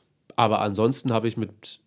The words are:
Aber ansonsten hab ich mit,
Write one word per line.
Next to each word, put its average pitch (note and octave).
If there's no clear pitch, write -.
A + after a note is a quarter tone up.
Aber G#2+
ansonsten A2
hab A2+
ich A2+
mit, -